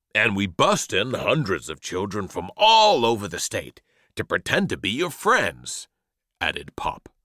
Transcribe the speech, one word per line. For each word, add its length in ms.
"And 200
we 120
bussed 460
in 200
hundreds 560
of 120
children 460
from 300
all 480
over 240
the 100
state 440
to 100
pretend 460
to 60
be 140
your 200
friends," 800
added 360
Pop. 320